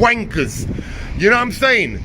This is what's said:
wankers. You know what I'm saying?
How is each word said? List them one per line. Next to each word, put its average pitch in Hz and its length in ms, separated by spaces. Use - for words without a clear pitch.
wankers. 214 640
You 196 100
know - 0
what 240 140
I'm 233 80
saying? 185 520